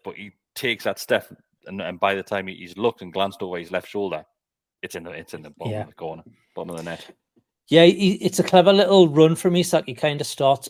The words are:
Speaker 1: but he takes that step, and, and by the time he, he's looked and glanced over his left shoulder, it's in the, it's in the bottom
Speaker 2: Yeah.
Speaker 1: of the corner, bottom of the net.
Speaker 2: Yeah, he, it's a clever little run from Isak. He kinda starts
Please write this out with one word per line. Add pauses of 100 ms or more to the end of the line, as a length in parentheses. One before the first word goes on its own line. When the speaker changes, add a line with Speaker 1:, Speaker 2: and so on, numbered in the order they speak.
Speaker 1:
but
he (240)
takes
that
step, (320)
and,
and
by
the
time
he,
he's
looked
and
glanced
over
his
left
shoulder, (580)
it's
in
the,
it's
in
the
bottom
Speaker 2:
Yeah.
Speaker 1:
of
the
corner, (320)
bottom
of
the
net. (640)
Speaker 2:
Yeah,
he,
it's
a
clever
little
run
from
Isak.
He
kinda
starts